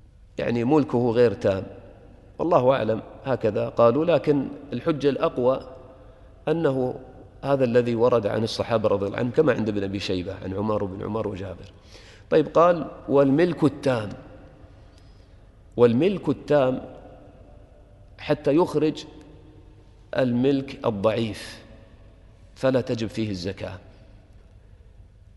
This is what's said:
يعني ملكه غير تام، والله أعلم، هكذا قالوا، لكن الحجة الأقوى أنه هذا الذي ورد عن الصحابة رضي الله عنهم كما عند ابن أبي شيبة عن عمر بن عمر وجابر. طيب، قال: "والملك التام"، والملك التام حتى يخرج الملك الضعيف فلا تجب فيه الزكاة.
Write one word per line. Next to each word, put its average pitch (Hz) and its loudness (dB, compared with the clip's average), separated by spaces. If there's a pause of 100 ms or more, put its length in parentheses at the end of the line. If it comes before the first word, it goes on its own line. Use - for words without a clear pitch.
(380)
يعني 120 -2
ملكه 131 2
غير 113 4
تام، 98 0 (720)
والله 147 4
أعلم، 113 0 (220)
هكذا 117 -2
قالوا، 117 4
لكن 147 2 (240)
الحجة 139 -2
الأقوى 131 0 (880)
أنه 139 0 (420)
هذا 135 2
الذي 120 2
ورد 113 2
عن 113 -2
الصحابة 107 -2
رضي 98 0
الله 107 -6
عنهم 120 -2
كما 147 2
عند 110 -2
ابن 104 -4
أبي 98 -6
شيبة 92 -6 (100)
عن 95 -8
عمر 104 -2
بن 98 -8
عمر 104 -4
وجابر. 92 -12 (580)
طيب، 151 4
قال: 165 4 (220)
"والملك 143 4
التام"، 123 -2 (1700)
والملك 127 4
التام 131 0 (1400)
حتى 143 0
يخرج 156 0 (1120)
الملك 135 0
الضعيف 107 -2 (920)
فلا 131 0
تجب 113 -4
فيه 110 -4
الزكاة. 95 -8 (1600)